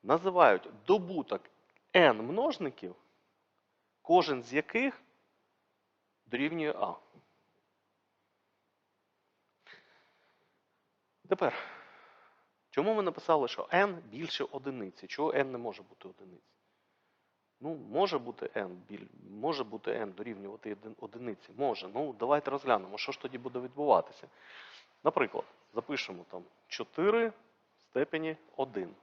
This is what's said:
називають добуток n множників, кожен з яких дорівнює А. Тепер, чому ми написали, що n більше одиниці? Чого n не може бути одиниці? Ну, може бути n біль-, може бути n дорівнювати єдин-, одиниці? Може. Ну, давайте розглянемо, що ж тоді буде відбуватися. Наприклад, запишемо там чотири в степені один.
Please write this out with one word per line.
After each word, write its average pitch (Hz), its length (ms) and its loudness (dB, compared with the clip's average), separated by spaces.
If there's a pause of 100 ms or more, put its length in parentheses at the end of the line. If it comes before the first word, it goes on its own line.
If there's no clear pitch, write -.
називають 160 640 6 (180)
добуток 180 540 2 (520)
n 135 280 8
множників, 151 720 -2 (1040)
кожен 151 420 4
з 117 100 -12
яких 240 480 0 (1200)
дорівнює 151 540 -2
А. 98 140 -2 (4000)
Тепер, 185 240 2 (1160)
чому 196 240 0
ми 208 100 2
написали, 160 440 0
що - 160 -6
n 180 380 2
більше 135 420 -8
одиниці? 127 640 -8
Чого 151 240 -2
n 143 120 2
не 131 140 -4
може 107 260 -10
бути - 260 -20
одиниці? 92 460 -20 (1040)
Ну, 156 160 -8
може 143 420 0
бути 120 280 -6
n 95 300 -6 (140)
біль-, - 180 -14 (220)
може 131 340 -4
бути 107 280 -6
n 107 220 -4
дорівнювати 101 560 -12
єдин-, 107 300 -10
одиниці? 113 580 -12
Може. 117 360 -2
Ну, 135 260 -4
давайте 147 320 2
розглянемо, 107 460 0
що - 140 -6
ж - 100 -10
тоді 127 160 -10
буде 123 220 -8
відбуватися. 127 680 2 (800)
Наприклад, - 400 2 (280)
запишемо 104 580 -6
там 90 120 -12 (240)
чотири 220 640 0 (480)
в - 40 -20
степені 160 560 -2 (180)
один. 135 480 -4